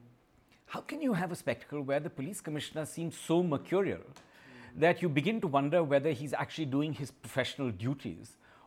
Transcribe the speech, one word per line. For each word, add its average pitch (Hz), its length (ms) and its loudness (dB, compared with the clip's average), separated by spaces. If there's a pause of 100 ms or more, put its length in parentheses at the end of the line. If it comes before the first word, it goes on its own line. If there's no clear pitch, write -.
(680)
How - 140 -8
can 294 200 -10
you 262 120 2
have 170 180 0
a 147 40 -4
spectacle 139 460 -4
where 139 180 0
the 151 100 -4
police 160 320 -6
commissioner 151 440 -6
seems 165 320 -6
so 165 240 4
mercurial 160 600 2 (760)
that 170 260 6
you 180 80 2
begin 156 320 2
to 196 60 0
wonder 143 360 4
whether 143 280 4
he's 143 220 -4
actually 147 320 -4
doing 143 280 0
his 135 160 -6
professional 123 600 -2
duties 107 680 -6 (300)